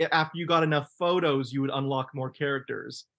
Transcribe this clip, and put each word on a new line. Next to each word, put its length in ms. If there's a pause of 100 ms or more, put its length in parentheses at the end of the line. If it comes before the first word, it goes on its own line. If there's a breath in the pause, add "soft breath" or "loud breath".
a, 140
after 240
you 80
got 180
enough 340
photos, 540
you 100
would 100
unlock 420
more 160
characters. 760 (120)